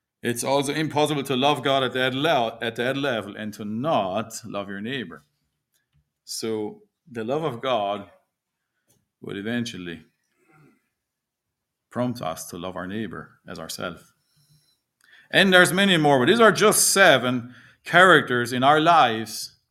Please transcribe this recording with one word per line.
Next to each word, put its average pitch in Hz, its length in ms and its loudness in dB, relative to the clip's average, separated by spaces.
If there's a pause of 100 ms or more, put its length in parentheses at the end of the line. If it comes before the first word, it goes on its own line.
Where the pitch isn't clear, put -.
(220)
It's 120 220 -4
also 139 280 -2
impossible 147 520 -2
to 131 120 -4
love 143 260 0
God 135 200 0
at 123 120 -2
that 127 200 -2
le-, 135 460 0
at 113 160 -6
that 127 200 -2
level 110 400 -6
and 107 180 -10
to 110 100 -14
not 107 680 -4 (100)
love 101 240 -10
your 98 120 -12
neighbor. 107 440 -12 (1000)
So 107 580 -8 (280)
the 117 140 -8
love 139 180 -4
of 123 180 -6
God 104 480 -2 (1120)
would - 160 -12
eventually 98 680 -8 (1900)
prompt 123 320 -4
us 80 280 -8
to 92 80 -14
love 92 180 -10
our 90 100 -8
neighbor 92 600 -10
as 87 100 -14
ourselves. 85 540 -12 (1160)
And 185 220 4
there's 180 200 8
many 190 240 2
more, 147 220 6
but 123 80 2
these 220 140 4
are 214 120 8
just 180 400 2
seven 127 600 4 (300)
characters 131 680 4
in 127 100 -2
our 151 180 6
lives. 120 760 0 (140)